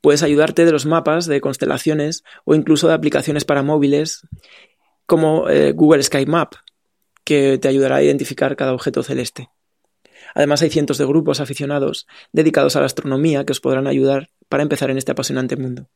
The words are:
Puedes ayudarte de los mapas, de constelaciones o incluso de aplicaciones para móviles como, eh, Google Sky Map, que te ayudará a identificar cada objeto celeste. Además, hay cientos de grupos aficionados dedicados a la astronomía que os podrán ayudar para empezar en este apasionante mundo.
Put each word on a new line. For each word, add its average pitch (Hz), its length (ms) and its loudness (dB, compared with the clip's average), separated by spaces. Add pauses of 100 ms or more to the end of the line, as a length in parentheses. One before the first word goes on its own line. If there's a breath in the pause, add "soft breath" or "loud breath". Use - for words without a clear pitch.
Puedes 147 220 4
ayudarte 156 420 2
de 170 80 6
los 143 140 0
mapas, 160 400 0
de 143 140 0
constelaciones 151 840 -4 (200 loud breath)
o - 100 4
incluso 156 340 2
de 160 60 4
aplicaciones 147 500 -2
para 143 180 0
móviles 147 600 0 (840 loud breath)
como, 160 420 2
eh, 147 240 4
Google 151 300 4
Sky 135 240 -2
Map, 156 280 -2 (720)
que 139 340 2
te 135 100 0
ayudará 135 280 2
a 139 60 4
identificar 139 540 0
cada 131 180 -2
objeto 131 280 -4
celeste. 131 480 -8 (840 loud breath)
Además, 147 280 0
hay 165 80 0
cientos 147 280 -2
de 143 80 0
grupos 151 340 0
aficionados 143 680 -6 (260 loud breath)
dedicados 151 440 2
a 139 40 2
la 143 60 2
astronomía 139 580 -2
que 139 80 -6
os - 80 -6
podrán 131 260 -2
ayudar 135 440 0 (180)
para 143 140 0
empezar 143 280 -2
en 135 80 -2
este - 140 -6
apasionante 131 440 -4
mundo. 131 400 -10